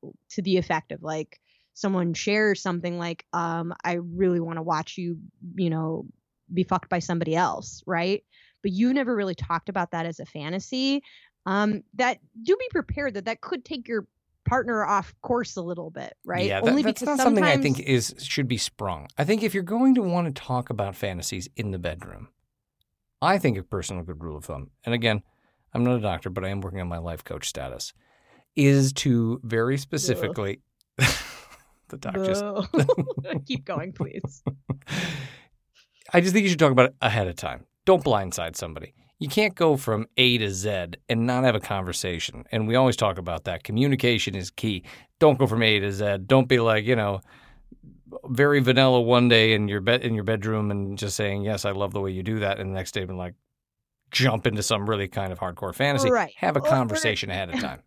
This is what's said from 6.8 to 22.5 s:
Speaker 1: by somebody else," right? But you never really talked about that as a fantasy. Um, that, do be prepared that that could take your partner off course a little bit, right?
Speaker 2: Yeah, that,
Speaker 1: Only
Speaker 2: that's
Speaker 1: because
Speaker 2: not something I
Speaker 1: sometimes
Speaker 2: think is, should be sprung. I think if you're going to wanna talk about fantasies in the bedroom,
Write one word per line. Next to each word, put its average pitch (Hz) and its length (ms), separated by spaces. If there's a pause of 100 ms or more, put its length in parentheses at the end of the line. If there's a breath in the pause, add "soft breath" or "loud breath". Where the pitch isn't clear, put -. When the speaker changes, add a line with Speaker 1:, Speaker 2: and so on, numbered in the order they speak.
Speaker 1:
by 175 120
somebody 165 360
else," 135 500
right? 185 380 (380 soft breath)
But 202 100
you 233 200
never 254 240
really 190 180
talked - 360
about 180 220
that 165 120
as 165 160
a 156 60
fantasy. 254 760 (440 soft breath)
Um, 208 360 (120)
that, 254 240 (240)
do 349 160
be 508 120
prepared 285 440
that 196 100
that 226 160
could 262 240
take 247 240
your 226 180 (380)
partner 226 400
off 196 380
course 240 340
a 185 60
little 170 280
bit, 139 240 (120)
right? 180 180
Speaker 2:
Yeah, 196 160
that, 233 80
Speaker 1:
Only 277 140
Speaker 2:
that's - 180
Speaker 1:
because 285 160
Speaker 2:
not 262 80
something 208 180
I - 120
Speaker 1:
sometimes 139 240
Speaker 2:
think - 100
is, 123 300
should 135 280
be 120 120
sprung. 87 580
I 147 80
think 208 180
if 196 120
you're 196 80
going 240 320
to 240 80
wanna 175 300
talk 127 360
about 104 260
fantasies 98 600
in 107 140
the 95 80
bedroom, 87 500 (960)